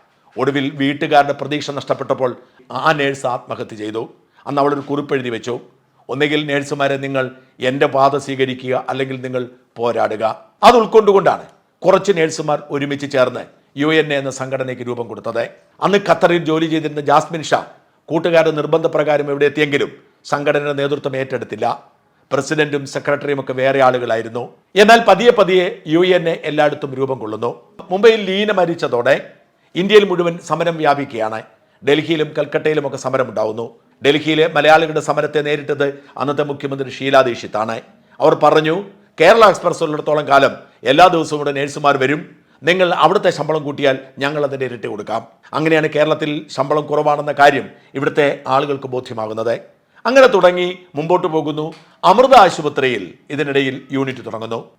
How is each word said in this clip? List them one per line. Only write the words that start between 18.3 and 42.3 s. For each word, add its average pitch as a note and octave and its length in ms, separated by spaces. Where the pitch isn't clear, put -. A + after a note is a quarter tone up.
നിർബന്ധപ്രകാരം D3+ 760
ഇവിടെ C#3+ 140
എത്തിയെങ്കിലും C#3+ 480
സംഘടനയുടെ D3 480
നേതൃത്വം C#3 440
ഏറ്റെടുത്തില്ല. A2+ 800
പ്രസിഡന്റും C#3+ 540
സെക്രട്ടറിയും C#3+ 540
ഒക്കെ C3 120
വേറെ C3+ 300
ആളുകളായിരുന്നു. A#2+ 680
എന്നാൽ A3 240
പതിയെ G#3 300
പതിയെ F3+ 560
യു E3 200
എൻ E3+ 220
എ - 160
എല്ലായിടത്തും D3 500
രൂപം C3 240
കൊള്ളുന്നു. A2 440
മുംബൈയിൽ G#3+ 300
ലീന G3+ 320
മരിച്ചതോടെ D#3 800
ഇന്ത്യയിൽ G3+ 300
മുഴുവൻ F3 340
സമരം E3 380
വ്യാപിക്കുകയാണ്. A#2 640
ഡൽഹിയിലും D3+ 500
കൽക്കട്ടയിലും D3 480
ഒക്കെ C3+ 100
സമരം B2+ 340
ഉണ്ടാവുന്നു. A2 440
ഡൽഹിയിലെ D#3 480
മലയാളികളുടെ D#3 460
സമരത്തെ D3 420
നേരിട്ടത് C#3+ 640
അന്നത്തെ C#3+ 260
മുഖ്യമന്ത്രി C#3 460
ഷീലാ C3+ 300
ദീക്ഷിതാണ്. A2+ 600
അവർ D#3 140
പറഞ്ഞു, D#3 500
"കേരള G#3+ 280
എക്സ്പ്രസ് E3 340
ഉള്ളിടത്തോളം D3+ 460
കാലം C3+ 220
എല്ലാ D3 220
ദിവസവും D#3 320
ഇവിടെ D3 140
നഴ്സുമാർ C#3+ 440
വരും, C#3 400